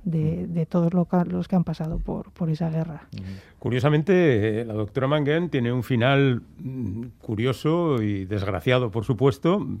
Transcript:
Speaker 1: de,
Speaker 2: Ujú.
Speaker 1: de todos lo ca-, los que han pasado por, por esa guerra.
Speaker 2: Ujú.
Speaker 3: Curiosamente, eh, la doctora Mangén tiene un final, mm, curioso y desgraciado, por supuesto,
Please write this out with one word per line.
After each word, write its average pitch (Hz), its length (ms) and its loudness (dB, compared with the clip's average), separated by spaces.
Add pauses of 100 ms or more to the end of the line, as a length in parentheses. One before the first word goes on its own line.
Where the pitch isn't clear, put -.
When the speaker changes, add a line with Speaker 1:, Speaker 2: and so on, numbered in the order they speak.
Speaker 1:
de, 165 400 -2
Speaker 2:
Ujú. 175 100 -8
Speaker 1:
de 165 140 -2
todos 170 260 0
lo 175 120 2
ca-, 180 200 0
los 180 220 -6
que - 80 -2
han 175 80 4
pasado 165 360 -4
por, - 320 -6
por 165 200 -4
esa 165 180 -2
guerra. 160 440 -6
Speaker 2:
Ujú. 101 100 -12 (360)
Speaker 3:
Curiosamente, 127 1000 4
eh, 117 40 -6
la 110 80 -8
doctora 110 340 -2
Mangén 151 420 0
tiene 120 240 0
un 127 100 0
final, 131 600 2 (160)
mm, 120 460 -8 (160)
curioso 135 840 0
y 101 220 -2
desgraciado, 104 640 0
por 110 140 -4
supuesto, 139 600 2 (160)